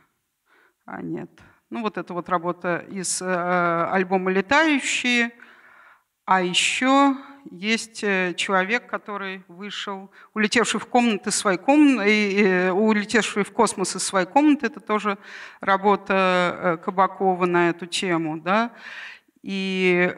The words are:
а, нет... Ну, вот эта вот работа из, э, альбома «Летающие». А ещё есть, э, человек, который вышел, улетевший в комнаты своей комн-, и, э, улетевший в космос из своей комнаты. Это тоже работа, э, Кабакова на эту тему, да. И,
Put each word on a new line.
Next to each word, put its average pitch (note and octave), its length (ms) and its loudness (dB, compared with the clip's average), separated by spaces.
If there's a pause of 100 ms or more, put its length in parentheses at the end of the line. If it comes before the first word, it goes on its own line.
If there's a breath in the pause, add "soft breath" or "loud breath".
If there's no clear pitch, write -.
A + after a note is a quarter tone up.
(880 loud breath)
а, - 160 -14
нет... D#3+ 260 -10 (420 soft breath)
Ну, A3+ 120 -8
вот G#3 160 -6
эта F3 160 -8
вот F3 140 -8
работа F3 600 -4
из, F#3 320 -8
э, F3 720 0
альбома F#3 400 0
«Летающие». B3 1040 0 (920 loud breath)
А F#3+ 160 2
ещё C4 760 2 (340 loud breath)
есть, G#3+ 540 -6
э, F#3 320 0
человек, G3+ 500 0
который G3 640 -10
вышел, G3 640 -12 (220 loud breath)
улетевший G#3+ 440 2
в - 80 -12
комнаты A3+ 460 0
своей F#3 260 0
комн-, C#4 440 4
и, G#3 420 2
э, F#3 260 2
улетевший G#3 720 0
в - 80 -8
космос G3 460 -2
из F#3 80 -6
своей F#3 220 -2
комнаты. C#4+ 400 4
Это A3 120 -10
тоже G3+ 400 -4 (420 loud breath)
работа, G3 540 2
э, F3+ 640 2
Кабакова F#3 720 0
на F3 240 2
эту E3+ 160 -8
тему, E3 520 -4
да. G#3 320 -2 (720 loud breath)
И, F#3 760 0